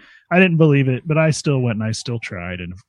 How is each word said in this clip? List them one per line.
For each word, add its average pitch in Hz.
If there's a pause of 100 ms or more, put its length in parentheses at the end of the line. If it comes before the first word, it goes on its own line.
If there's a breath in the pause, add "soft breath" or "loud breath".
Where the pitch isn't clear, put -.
(300 soft breath)
I 175
didn't 185
believe 143
it, 127
but 156
I 160
still 143
went 120
and 110
I 110
still 117
tried, 90
and 87
it 92 (100)